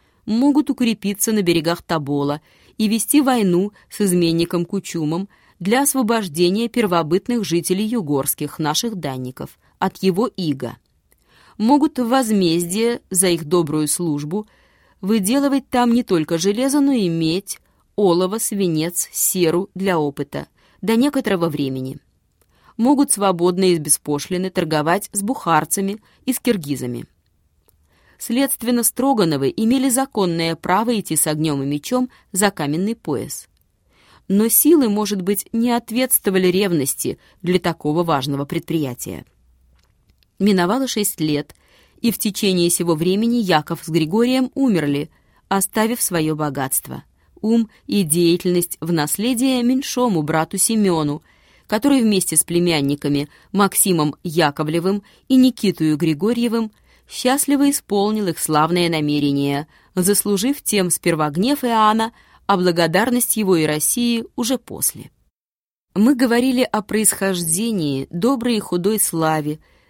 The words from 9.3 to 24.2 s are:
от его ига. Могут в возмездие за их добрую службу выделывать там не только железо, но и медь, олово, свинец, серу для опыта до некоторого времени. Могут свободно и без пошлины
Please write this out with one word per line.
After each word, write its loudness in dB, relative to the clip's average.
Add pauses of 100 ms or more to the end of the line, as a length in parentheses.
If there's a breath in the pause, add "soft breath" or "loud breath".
от -4
его 2
ига. -6 (800 soft breath)
Могут 2
в -2
возмездие 0
за 2
их 0
добрую 0
службу -4 (540 soft breath)
выделывать 0
там 2
не 2
только 0
железо, 0
но 4
и 2
медь, -2 (360)
олово, 2
свинец, -2
серу 0
для 0
опыта -4 (340 soft breath)
до 0
некоторого 2
времени. -6 (800 soft breath)
Могут 4
свободно 2
и 4
без -2
пошлины -4